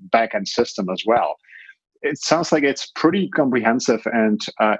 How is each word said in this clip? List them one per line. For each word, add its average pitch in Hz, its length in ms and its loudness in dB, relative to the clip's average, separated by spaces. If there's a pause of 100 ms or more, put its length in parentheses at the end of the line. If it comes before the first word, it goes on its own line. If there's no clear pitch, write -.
(100)
backend 110 360 0
system 107 440 -2
as 92 160 -6
well. 101 300 2 (680)
It 147 160 -4
sounds 165 340 0
like 156 100 2
it's 139 320 -2
pretty 180 360 0
comprehensive 120 720 0
and, 110 400 0 (160)
uh, 107 200 2